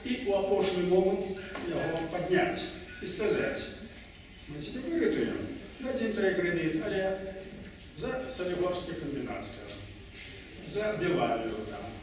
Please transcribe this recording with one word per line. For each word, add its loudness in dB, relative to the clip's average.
і 0
ў 0
апошні 4
момант 4
яго 0
падняць 2
і -6
сказаць: 0
«Мы -8
цябе -6
выратуем, 2
дадзім 0
табе 4
крэдыт, 2
але 2
за -2
Салігорскі 0
камбінат, -4
скажам, -8
за 0
Белавію 2
там -8